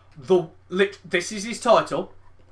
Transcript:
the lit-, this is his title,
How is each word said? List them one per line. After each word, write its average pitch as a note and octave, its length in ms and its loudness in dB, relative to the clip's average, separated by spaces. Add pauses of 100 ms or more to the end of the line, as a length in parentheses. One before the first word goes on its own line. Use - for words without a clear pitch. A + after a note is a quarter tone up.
(160)
the E3 320 0 (220)
lit-, G3 340 -2
this F3 280 -4
is G3+ 120 -10
his A3+ 160 -10
title, F3+ 540 2 (380)